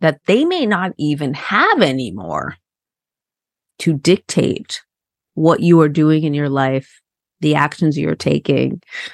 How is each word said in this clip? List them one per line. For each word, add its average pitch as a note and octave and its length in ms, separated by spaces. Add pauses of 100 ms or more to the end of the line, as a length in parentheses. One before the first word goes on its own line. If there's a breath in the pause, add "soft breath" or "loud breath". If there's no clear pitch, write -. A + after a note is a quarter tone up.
that D#3+ 240
they A#3 180
may E4+ 220
not G3 320
even D3 380
have C#4+ 460
anymore G2 760 (1200)
to E3 140
dictate - 880 (540)
what D#3+ 240
you E3+ 220
are D3+ 80
doing D#3 340
in D3+ 100
your D3 160
life, C3+ 520 (400)
the D3+ 140
actions D3+ 420
you're D#3 180
taking? C#3+ 640 (320 loud breath)